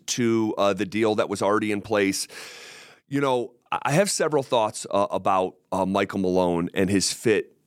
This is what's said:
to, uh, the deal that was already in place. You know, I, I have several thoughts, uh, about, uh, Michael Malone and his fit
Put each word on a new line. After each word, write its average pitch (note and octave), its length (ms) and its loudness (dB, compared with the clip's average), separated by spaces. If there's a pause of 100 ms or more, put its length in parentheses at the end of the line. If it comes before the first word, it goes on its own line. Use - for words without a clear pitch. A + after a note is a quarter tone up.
to, A2+ 500 0
uh, G2+ 160 2
the G2+ 120 -2
deal G#2+ 300 0
that G2+ 140 0
was G2 120 -4
already G#2+ 300 2
in G2+ 100 -4
place. G2+ 460 0 (800)
You C#3 140 -2
know, B2+ 320 -2 (180)
I, - 120 -4
I C3 100 -2
have G3 180 2
several D3+ 320 0
thoughts, A2 480 -2
uh, G2+ 200 2
about, F#2+ 440 0 (160)
uh, F#2+ 140 0
Michael G2 340 0
Malone F2+ 540 2
and F#2 160 2
his G2 240 2
fit - 420 0 (120)